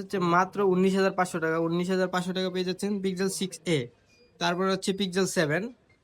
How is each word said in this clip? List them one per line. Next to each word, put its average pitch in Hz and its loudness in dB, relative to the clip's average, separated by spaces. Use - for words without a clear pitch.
হচ্ছে 196 -6
মাত্র 185 2
উনিশ 185 4
হাজার 190 2
পাঁচশো 180 0
টাকা, 160 0
উনিশ 175 0
হাজার 185 0
পাঁচশো 180 -2
টাকা 185 -2
পেয়ে 185 -2
যাচ্ছেন 196 -2
পিক্সেল 190 -2
সিক্স 185 -6
এ। - 2
তারপর 175 0
হচ্ছে 190 -2
পিক্সেল 190 0
সেভেন, 160 2